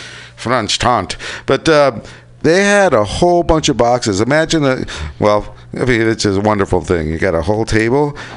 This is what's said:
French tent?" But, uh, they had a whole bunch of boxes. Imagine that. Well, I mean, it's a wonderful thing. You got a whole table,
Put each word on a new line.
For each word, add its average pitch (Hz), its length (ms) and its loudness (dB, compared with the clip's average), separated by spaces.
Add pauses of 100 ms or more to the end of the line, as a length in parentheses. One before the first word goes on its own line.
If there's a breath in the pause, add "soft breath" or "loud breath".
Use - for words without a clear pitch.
(360 loud breath)
French 117 420 -2
tent?" 110 380 -2 (300 loud breath)
But, 135 220 0
uh, 143 240 4 (500 loud breath)
they 180 220 2
had 202 300 4
a 107 100 4
whole 175 380 2
bunch 156 260 0
of 131 80 0
boxes. 117 440 0
Imagine 151 420 0
that. 131 260 0 (300 loud breath)
Well, 104 360 0 (240 loud breath)
I - 60 -2
mean, 120 180 2
it's 110 220 0
a 98 160 0
wonderful 101 400 0
thing. 80 280 -2
You 80 100 -4
got 87 160 0
a 82 80 0
whole 107 240 -2
table, 123 500 0 (200 loud breath)